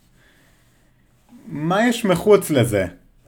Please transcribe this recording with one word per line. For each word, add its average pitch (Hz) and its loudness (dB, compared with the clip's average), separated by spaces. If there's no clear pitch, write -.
מה 170 -2
יש 233 -2
מחוץ 196 2
לזה? 123 0